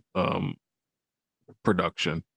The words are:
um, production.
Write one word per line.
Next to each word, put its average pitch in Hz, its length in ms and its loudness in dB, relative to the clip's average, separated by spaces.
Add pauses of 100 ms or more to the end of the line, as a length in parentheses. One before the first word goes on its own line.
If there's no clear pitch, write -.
(160)
um, 92 380 0 (1080)
production. 85 600 0 (120)